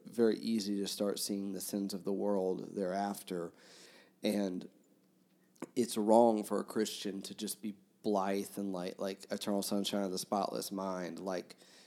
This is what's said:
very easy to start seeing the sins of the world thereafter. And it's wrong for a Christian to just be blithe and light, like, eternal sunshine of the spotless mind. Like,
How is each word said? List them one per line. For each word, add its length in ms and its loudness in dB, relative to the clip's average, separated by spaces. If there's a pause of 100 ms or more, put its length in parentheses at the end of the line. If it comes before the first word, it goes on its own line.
(100)
very 280 4
easy 420 0
to 60 -2
start 320 -2
seeing 340 -4
the 80 -6
sins 320 -4
of 120 -8
the 80 0
world 640 0
thereafter. 800 -2 (680)
And 440 0 (1080)
it's 220 0
wrong 440 8
for 180 -2
a 40 -4
Christian 580 -2
to 120 -10
just 260 -6
be 140 -6 (280)
blithe 540 0
and 160 -2
light, 260 -4
like, 320 -4
eternal 320 0
sunshine 420 0
of 80 0
the 60 -2
spotless 540 -2
mind. 460 -4
Like, 380 -6 (300)